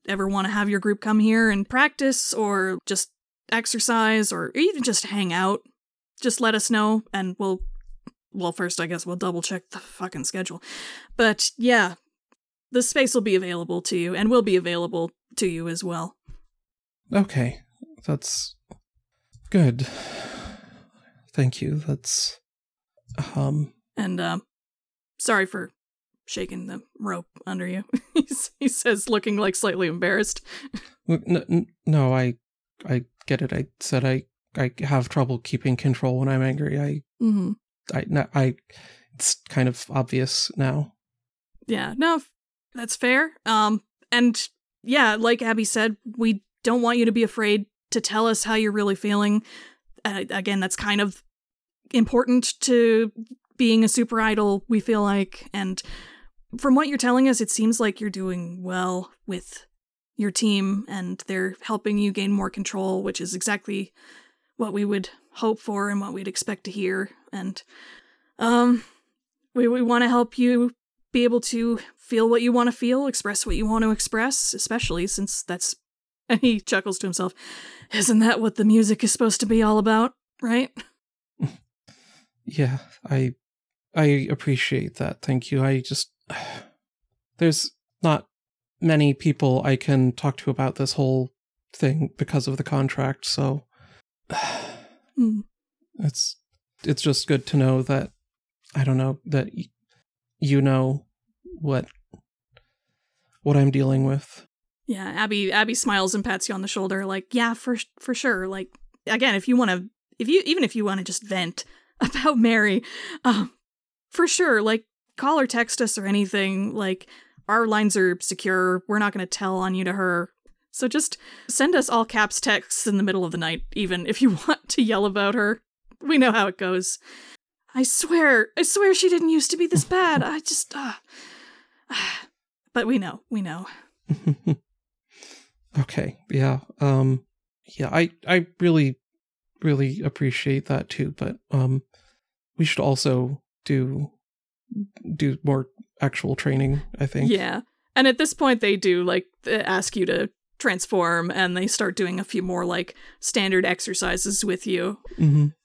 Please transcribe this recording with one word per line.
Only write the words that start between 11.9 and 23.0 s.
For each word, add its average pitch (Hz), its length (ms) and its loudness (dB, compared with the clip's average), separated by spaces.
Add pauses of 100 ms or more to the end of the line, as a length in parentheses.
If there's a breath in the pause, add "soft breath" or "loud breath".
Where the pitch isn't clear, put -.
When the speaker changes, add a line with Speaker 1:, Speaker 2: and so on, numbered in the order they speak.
Speaker 1:
the 247 120 2
space 269 320 2
will 240 80 2
be 196 140 2
available 175 460 -4
to - 140 -4
you, 175 180 -2
and 214 140 0
will 240 140 6
be 196 140 2
available 170 560 -2 (240)
to 202 100 0
you 165 220 -4
as 165 140 -6
well. 170 340 -8 (1000)
Speaker 2:
Okay, 139 460 0 (460)
that's - 500 -6 (920)
good. 131 360 4 (1500 loud breath)
Thank 127 240 2
you. 151 140 -2
That's, - 640 -4 (960)